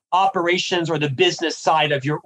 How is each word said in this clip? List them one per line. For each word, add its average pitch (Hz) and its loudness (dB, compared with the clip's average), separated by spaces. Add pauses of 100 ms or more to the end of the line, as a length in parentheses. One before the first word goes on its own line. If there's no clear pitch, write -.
(120)
operations 180 0
or 160 -2
the 147 -2
business 160 0
side 156 2
of 139 -2
your 151 -2